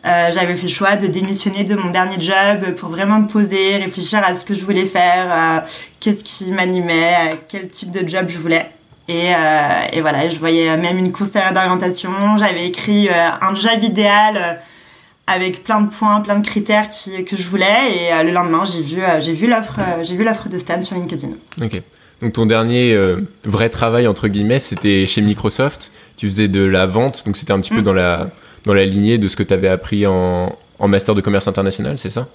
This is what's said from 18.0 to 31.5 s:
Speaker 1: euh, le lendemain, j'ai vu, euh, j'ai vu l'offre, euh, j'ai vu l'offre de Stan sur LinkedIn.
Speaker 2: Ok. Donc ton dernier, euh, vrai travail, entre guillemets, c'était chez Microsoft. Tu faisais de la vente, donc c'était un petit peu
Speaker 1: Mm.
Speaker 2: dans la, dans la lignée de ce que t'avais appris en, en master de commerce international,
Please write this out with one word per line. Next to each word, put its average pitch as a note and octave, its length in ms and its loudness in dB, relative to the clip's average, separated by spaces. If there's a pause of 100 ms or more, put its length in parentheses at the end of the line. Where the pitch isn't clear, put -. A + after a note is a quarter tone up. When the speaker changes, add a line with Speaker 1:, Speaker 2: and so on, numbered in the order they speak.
Speaker 1:
euh, D#3+ 100 2
le E3 80 2
lendemain, F3 320 0
j'ai F3 180 -4
vu, D#3+ 220 -4
euh, E3+ 160 2
j'ai D#3+ 140 -2
vu E3+ 140 0
l'offre, A3 320 0
euh, F3 240 -2
j'ai F3 120 -6
vu G3 80 0
l'offre A3 240 -2
de F3+ 100 -8
Stan F3 240 -4
sur F#3 140 -6
LinkedIn. D#3+ 360 -6 (300)
Speaker 2:
Ok. G#2 200 -4 (400)
Donc A#2 120 -2
ton A2+ 120 2
dernier, A2+ 480 4
euh, F#2+ 360 2 (140)
vrai A2 260 2
travail, A#2 380 2
entre G#2 220 0
guillemets, G#2 300 2
c'était G2 460 0
chez G#2 160 0
Microsoft. G#2 720 0 (240)
Tu - 140 -4
faisais G#2 180 2
de G2 160 4
la F#2+ 220 4
vente, A2+ 400 0
donc G2+ 100 -2
c'était - 160 -4
un G2 80 2
petit F#2 100 -4
peu A3 120 0
Speaker 1:
Mm. - 20 2
Speaker 2:
dans G2 100 2
la, F2+ 360 0 (360)
dans G#2 80 2
la G2 120 6
lignée G2+ 340 2
de G#2 80 2
ce F2+ 80 -4
que G#2 80 -2
t'avais F#2+ 260 2
appris G2+ 380 0
en, F2+ 460 0 (260)
en G2+ 80 2
master G2+ 260 2
de G3+ 80 2
commerce G2+ 260 0
international, G2 520 -2